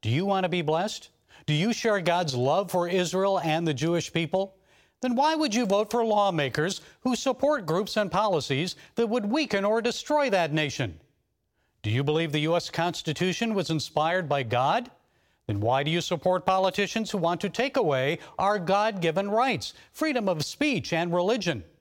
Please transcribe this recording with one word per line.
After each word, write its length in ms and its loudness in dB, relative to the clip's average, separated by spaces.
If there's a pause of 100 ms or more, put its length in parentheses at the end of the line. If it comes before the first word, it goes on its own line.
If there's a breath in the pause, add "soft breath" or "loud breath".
Do 80 -4
you 160 2
want 200 2
to 40 2
be 140 0
blessed? 480 -2 (340 loud breath)
Do 80 0
you 220 2
share 260 2
God's 340 0
love 360 2
for 180 0
Israel 520 0
and 280 0
the 60 0
Jewish 360 -2
people? 440 -2 (460 soft breath)
Then 160 0
why 180 4
would 200 0
you 120 2
vote 240 2
for 120 2
lawmakers 760 0 (220 loud breath)
who 120 0
support 520 0
groups 320 -2
and 120 0
policies 640 0 (200 loud breath)
that 140 0
would 220 -2
weaken 360 0
or 160 2
destroy 480 0
that 220 2
nation? 460 -2 (840)
Do 80 -2
you 120 2
believe 300 0
the 80 0
U 160 2
S 140 -4
Constitution 800 -2
was 160 -2
inspired 580 -2
by 160 0
God? 480 0 (560)
Then 140 -2
why 220 2
do 80 0
you 100 0
support 460 0
politicians 640 0
who 80 -4
want 240 0
to 80 -2
take 260 -2
away 440 0 (180 loud breath)
our 200 2
God-given 720 0
rights, 440 0 (180 loud breath)
freedom 340 -2
of 200 0
speech, 480 -2
and 180 0
religion? 500 0 (180)